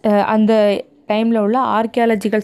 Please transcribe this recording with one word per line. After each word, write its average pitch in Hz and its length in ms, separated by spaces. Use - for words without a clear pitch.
அஹ், 208 220
அந்த 214 580
டைம்ல 226 300
உள்ள 214 200
ஆர்க்கியாலஜிக்கல் 220 840